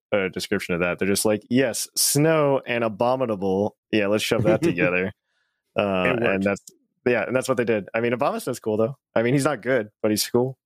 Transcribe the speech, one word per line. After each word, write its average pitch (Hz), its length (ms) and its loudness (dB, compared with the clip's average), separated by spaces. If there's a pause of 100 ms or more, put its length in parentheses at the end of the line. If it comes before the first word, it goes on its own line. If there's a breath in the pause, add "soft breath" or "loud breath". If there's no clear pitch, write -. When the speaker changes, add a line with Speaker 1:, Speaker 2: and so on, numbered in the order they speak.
(120)
Speaker 1:
a 95 180 0
description 92 460 -4
of 85 60 -4
that. 87 180 -2
They're 95 80 0
just 98 180 0
like, 107 240 0
"Yes, 120 460 0
snow 147 680 2
and 120 180 -2
abominable. 107 920 0 (160)
Yeah, 104 160 2
let's 107 160 2
shove 110 200 0
that 110 180 2
Speaker 2:
<laughs> - 20 -2
Speaker 1:
together." 90 480 0 (680)
Uh, 98 280 0
Speaker 2:
It 87 40 0 (120)
worked. - 20 0
Speaker 1:
and 95 200 0
that's, 101 180 0 (440)
yeah, 120 200 2
and 113 100 -4
that's 127 120 -2
what 127 100 0
they 120 60 0
did. 107 300 -2
I 113 60 0
mean, 120 120 0
Abomasnow's 143 480 -4
cool, 107 180 -2
though. 110 200 0 (180)
I 113 80 4
mean, 120 100 2
he's 139 120 2
not 139 160 0
good, 117 280 0 (120)
but 110 100 0
he's 107 160 0
cool. 127 380 0